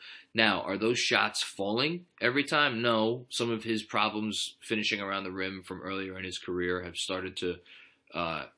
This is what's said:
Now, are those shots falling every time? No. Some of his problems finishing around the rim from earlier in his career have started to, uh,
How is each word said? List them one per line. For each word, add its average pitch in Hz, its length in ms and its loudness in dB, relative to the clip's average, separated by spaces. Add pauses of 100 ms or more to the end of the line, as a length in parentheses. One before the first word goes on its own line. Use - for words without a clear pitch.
(320)
Now, 107 300 4
are 95 160 -2
those 117 220 2
shots 107 420 2
falling 131 640 0 (160)
every 127 240 2
time? 143 360 2
No. 117 480 2
Some 117 220 0
of 110 140 -2
his 113 180 0
problems 107 760 0
finishing 107 400 0
around 98 240 -2
the 92 80 -6
rim 95 320 -4
from 92 180 -10
earlier 95 340 -4
in 92 80 -8
his 90 140 -6
career 90 460 -2
have 87 120 -8
started 92 420 -4
to, 87 180 -2 (580)
uh, 80 300 -2 (140)